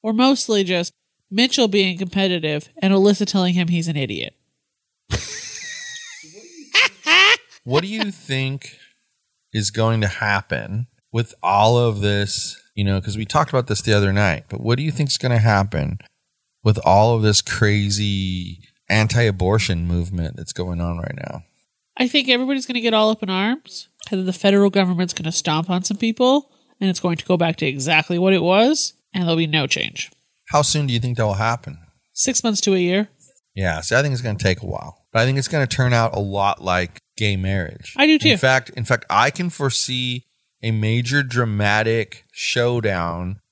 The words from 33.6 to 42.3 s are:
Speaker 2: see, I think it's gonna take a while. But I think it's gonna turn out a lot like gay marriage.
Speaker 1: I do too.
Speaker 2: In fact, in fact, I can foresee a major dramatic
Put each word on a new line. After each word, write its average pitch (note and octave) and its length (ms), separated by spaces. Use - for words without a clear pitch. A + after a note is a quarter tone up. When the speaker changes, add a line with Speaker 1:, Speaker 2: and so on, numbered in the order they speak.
Speaker 2:
see, A2 140
I C3 60
think C#3+ 120
it's A#2+ 100
gonna G#2+ 160
take F#2 240
a - 20
while. - 320
But A2+ 100
I A#2+ 40
think C3+ 120
it's C3 120
gonna C#3+ 180
turn B2 260
out A#2 220
a G2+ 60
lot G2 420
like F2+ 360
gay G#2 180
marriage. F#2+ 640
Speaker 1:
I C#4+ 100
do D#4 100
too. D#4 120
Speaker 2:
In A3+ 80
fact, C3 400
in A#2 80
fact, A#2+ 240
I A#2 200
can F3+ 200
foresee B2+ 760
a A2+ 80
major A#2 500
dramatic A2 1080